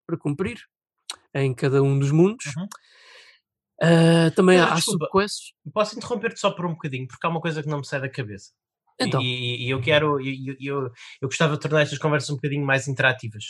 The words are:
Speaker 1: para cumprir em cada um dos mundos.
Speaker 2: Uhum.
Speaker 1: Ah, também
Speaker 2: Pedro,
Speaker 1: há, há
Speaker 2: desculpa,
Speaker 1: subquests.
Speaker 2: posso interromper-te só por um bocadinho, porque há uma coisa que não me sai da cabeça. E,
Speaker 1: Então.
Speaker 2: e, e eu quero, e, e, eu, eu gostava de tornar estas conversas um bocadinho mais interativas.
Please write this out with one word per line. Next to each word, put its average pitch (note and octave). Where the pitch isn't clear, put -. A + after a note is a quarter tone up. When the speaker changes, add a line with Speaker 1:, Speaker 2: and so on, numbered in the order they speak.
Speaker 1:
para E3+
cumprir F3+
em C#3
cada C#3
um C#3
dos C#3
mundos. F#3+
Speaker 2:
Uhum. F#3+
Speaker 1:
Ah, E3
também F#3
Speaker 2:
Pedro, E3
Speaker 1:
há, -
há -
Speaker 2:
desculpa, E3
Speaker 1:
subquests. -
Speaker 2:
posso G#3+
interromper-te A3
só G3+
por E3
um E3+
bocadinho, C3
porque -
há E3
uma E3
coisa D#3+
que C#3+
não D3
me C3
sai C#3
da C3
cabeça. G#2
E, B3+
Speaker 1:
Então. C#3+
Speaker 2:
e, B2
e -
eu C3
quero, D3
e, C3+
e, C#3
eu, C#3
eu C3+
gostava D3+
de -
tornar D3+
estas D3
conversas D3+
um D3
bocadinho C#3+
mais C3+
interativas. B2